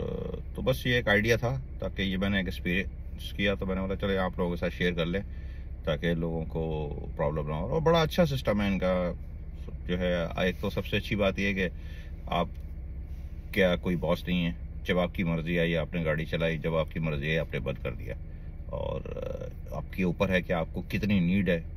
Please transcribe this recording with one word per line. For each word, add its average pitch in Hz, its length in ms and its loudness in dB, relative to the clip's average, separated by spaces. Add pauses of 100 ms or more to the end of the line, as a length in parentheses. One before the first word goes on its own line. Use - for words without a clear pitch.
(560)
तो - 60 -4
बस 127 240 2
ये 123 120 4
एक 117 100 0
idea 107 280 6
था, 120 220 0 (220)
ताकि 95 220 -2
ये 95 140 0
मैंने 98 240 2
एक 90 60 0
experience - 880 -4
किया, 101 180 2
तो 95 120 -2
मैंने 95 140 0
बोला, 95 140 -2
"चलो 95 260 2
आप 92 180 0
लोगों 87 120 2
के 87 60 0
साथ 85 140 0
शेयर 87 240 2
कर 82 120 2
लें 95 160 0 (640)
ताकि 85 280 2
लोगों 82 300 0
को 80 420 -2 (300)
problem 76 320 0
ना 76 80 -2
हो।" 87 120 -2
और 160 120 0
बड़ा 165 220 6
अच्छा 165 220 4
system 127 360 2
है 101 120 4
इनका, 90 400 2 (760)
जो 90 100 0
है, 87 320 2 (200)
एक 90 120 0
तो 101 100 0
सबसे - 260 0
अच्छी 104 200 0
बात 98 220 2
यह 98 80 2
है 101 80 2
कि 92 220 0 (520)
आप - 220 2 (1040)
क्या, 90 220 6
कोई 90 200 0
boss 78 320 0
नहीं 90 160 2
है, 85 120 0 (300)
जब 90 120 2
आपकी 90 260 2
मर्ज़ी 85 340 0
आई 85 160 4
आपने 82 280 0
गाड़ी 78 220 2
चलाई, 80 340 0
जब 80 180 0
आपकी 80 240 0
मर्ज़ी 76 280 0
आई 78 80 4
आपने 76 240 -2
बंद - 180 -2
कर - 120 -4
दिया। - 260 -6 (560)
और - 300 -4 (720)
आपके - 300 -4
ऊपर 90 260 2
है 92 120 4
कि 92 100 -2
आपको 85 300 0
कितनी 101 380 2
need 92 300 4
है, 82 140 2 (120)